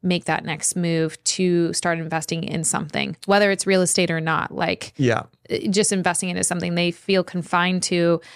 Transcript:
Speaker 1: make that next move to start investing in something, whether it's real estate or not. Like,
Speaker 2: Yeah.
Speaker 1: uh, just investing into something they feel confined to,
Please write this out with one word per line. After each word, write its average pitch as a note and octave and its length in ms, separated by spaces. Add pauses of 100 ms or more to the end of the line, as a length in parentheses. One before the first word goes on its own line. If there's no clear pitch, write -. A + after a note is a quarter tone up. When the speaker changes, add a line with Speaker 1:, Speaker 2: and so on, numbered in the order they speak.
Speaker 1:
make F3 180
that D#3+ 200
next D3+ 300
move E3 480
to F3 500
start E3+ 260
investing E3 440
in E3 200
something, - 520 (120)
whether G3+ 220
it's G3 160
real F#3+ 160
estate F3 300
or E3 100
not. D#3+ 320
Like, - 440
Speaker 2:
Yeah. A#2+ 260 (260)
Speaker 1:
uh, F#3+ 80 (120)
just G3+ 220
investing F#3 380
into F3+ 140
something F3 320
they F3 160
feel F#3+ 320
confined F3+ 600
to, E3+ 380 (140)